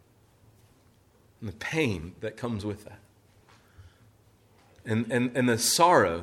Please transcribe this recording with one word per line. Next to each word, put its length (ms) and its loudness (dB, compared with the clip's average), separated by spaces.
and 80 -10
the 80 -12
pain 640 -4
that 160 -8
comes 280 -6
with 200 -8
that, 160 -20
and, 280 -2
and, 240 0
and 100 2
the 120 4
sorrow 640 4